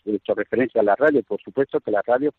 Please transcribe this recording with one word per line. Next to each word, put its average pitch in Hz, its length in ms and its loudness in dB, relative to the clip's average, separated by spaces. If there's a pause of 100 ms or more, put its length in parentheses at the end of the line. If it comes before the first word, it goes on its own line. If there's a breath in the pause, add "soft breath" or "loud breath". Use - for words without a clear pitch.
hecho 104 280 -4
referencia 113 460 -2
a 104 60 2
la 101 100 4
radio, 143 280 2
por - 180 -8
supuesto 139 400 -4
que 110 100 -6
la 101 100 0
radio 135 380 0